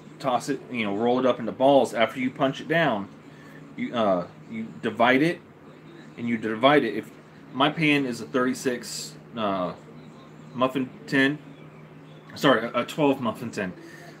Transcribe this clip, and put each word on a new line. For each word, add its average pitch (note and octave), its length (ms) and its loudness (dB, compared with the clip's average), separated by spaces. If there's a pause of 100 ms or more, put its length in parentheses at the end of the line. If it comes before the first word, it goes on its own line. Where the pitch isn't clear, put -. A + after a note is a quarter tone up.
(200)
toss B2 280 -2
it, C3+ 140 -2 (100)
you A#2 140 -2
know, G2+ 100 -2
roll A#2+ 240 2
it B2+ 60 2
up B2 140 2
into A2 120 -6
balls. C3 420 4
After A2+ 280 0
you B2+ 80 -2
punch C3+ 320 -2
it - 80 -8
down, C3 400 0 (640)
you, A#2+ 180 -6
uh, F#2+ 340 2 (220)
you A2+ 180 -8 (140)
divide A#2+ 400 4
it, E3+ 200 0 (760)
and A#2+ 120 -6
you A#2 80 0
divide A2+ 460 4
it. A2 120 -2
If G#2+ 140 -6 (420)
my C#3 180 2
pan D3+ 360 2
is A#2 160 -6
a G#2+ 40 -10
thirty-six, B2+ 920 -2 (200)
uh, F#2+ 380 -2 (800)
muffin C3 360 0 (180)
tin, C#3 320 2 (960)
sorry, A#2 320 4
a, A#2+ 140 -2
a A#2 40 -4
twelve C#3 340 0
muffin A#2 300 -6
tin. F#2+ 240 -6 (460)